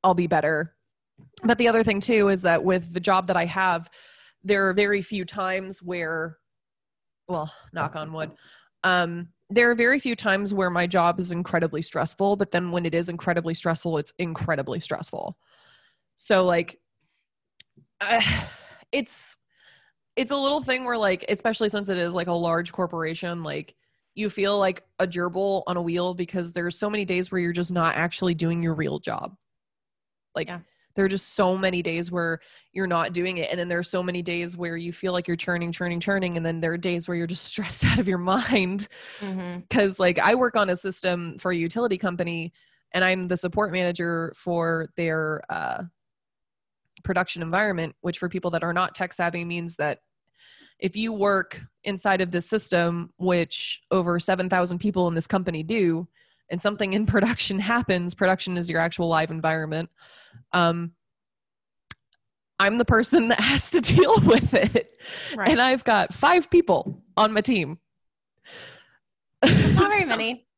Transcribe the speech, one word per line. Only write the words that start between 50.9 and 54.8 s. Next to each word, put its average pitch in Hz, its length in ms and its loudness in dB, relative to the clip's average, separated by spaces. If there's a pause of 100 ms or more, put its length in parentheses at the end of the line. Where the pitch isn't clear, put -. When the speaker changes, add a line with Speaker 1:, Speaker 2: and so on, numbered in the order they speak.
Speaker 1:
you 220 160 -2
work 196 480 0 (240)
inside 196 360 0
of 180 100 0
this 175 180 -2
system, 170 680 0
which 180 640 0 (100)
over 175 300 2
seven 185 300 0
thousand 180 300 2